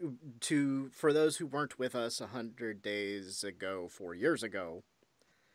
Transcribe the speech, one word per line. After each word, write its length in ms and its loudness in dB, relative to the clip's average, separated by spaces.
to, 500 2
for 240 4
those 240 6
who 80 -4
weren't 320 -2
with 160 0
us 260 0
a 60 -8
hundred 560 -6
days 600 -2
ago, 460 -4
four 260 -10
years 280 2
ago, 400 -4